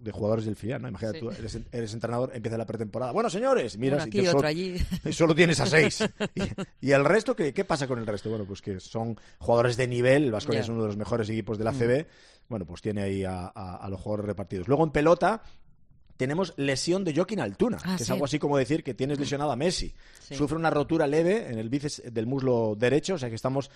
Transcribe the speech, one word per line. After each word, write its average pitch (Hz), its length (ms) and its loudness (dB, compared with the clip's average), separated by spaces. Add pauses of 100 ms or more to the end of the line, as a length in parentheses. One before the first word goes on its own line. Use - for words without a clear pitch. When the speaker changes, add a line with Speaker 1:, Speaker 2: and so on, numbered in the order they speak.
Speaker 1:
de 107 100 -8
jugadores 110 340 0
del 107 100 -4
filial, 117 260 -6
¿no? 127 60 -10
Imagínate 107 320 -6
Speaker 2:
Sí. 117 60 -8
Speaker 1:
tú, 117 60 -6
eres, 113 280 -8 (120)
eres 113 220 -6
entrenador, 120 400 -4
empieza 113 240 -6
la 113 80 -4
pretemporada. 110 460 -6
"Bueno, 220 180 0
señores", 196 480 0
miras 135 200 2
Speaker 2:
Uno 156 80 -2
Speaker 1:
y - 40 -6
Speaker 2:
aquí, 202 120 0
Speaker 1:
te 190 80 4
Speaker 2:
otro 156 100 6
Speaker 1:
sol-, 139 80 4
Speaker 2:
allí. 180 280 -2 (160)
Speaker 1:
<laughs> 180 140 -6
y 156 80 -2
solo 160 220 4
tienes 165 240 6
a 143 80 2
seis. 165 320 4 (200)
Speaker 2:
<laughs> 208 140 -4 (480)
Speaker 1:
¿Y, 131 60 -4
y 135 60 4
el 139 120 8
resto 214 300 4
qué, 147 180 0
qué 196 120 0
pasa 143 220 0
con 123 120 -2
el 110 80 -6
resto? 107 220 -4
Bueno, 107 160 -4
pues 95 180 -10
que 95 160 -6
son 113 400 -6 (180)
jugadores 117 400 4
de 123 100 0
nivel, 127 360 6
el 131 80 2
Baskonia 110 300 0
Speaker 2:
Ya. - 20 0
Speaker 1:
es 107 60 -6
uno 113 120 -2
de 110 60 0
los 101 100 -4
mejores 107 320 -2
equipos 110 300 -4
de 107 60 -2
la 113 80 0
Speaker 2:
Mm. 135 40 -4
Speaker 1:
C 120 100 2
B, 131 200 2 (400)
bueno, 104 180 -8
pues 82 160 -14
tiene 104 200 -2
ahí 98 240 -2
a, 92 280 -6
a, 92 220 -12
a 104 140 -12
los 95 100 -6
jugadores 104 280 -4
repartidos. 95 420 -6
Luego 143 160 4
en 151 60 -2
pelota 170 500 4 (760)
tenemos 165 380 -2
lesión 143 480 0
de 165 100 0
Joaquín 190 280 0
Altuna, 143 420 0
Speaker 2:
Ah, 180 140 -2
Speaker 1:
que 143 60 -2
es 107 40 -4
Speaker 2:
sí. 127 60 0
Speaker 1:
algo 135 100 -2
así 143 160 -2
como 143 180 2
decir 135 280 0
que 131 80 -6
tienes 135 240 -2
Speaker 2:
Mm. 139 40 -2
Speaker 1:
lesionado 143 300 -2
a 117 60 -2
Messi. 147 360 -2 (280)
Speaker 2:
Sí. - 140 -14
Speaker 1:
Sufre 143 220 0
una 165 120 2
rotura 151 380 2
leve 170 440 2
en 113 80 -4
el 110 100 -4
bíceps 143 340 -4 (100)
del 113 120 -2
muslo 123 520 2
derecho, 135 380 2
o - 20 -2
sea 127 120 -4
que 113 60 -8
estamos 131 400 -2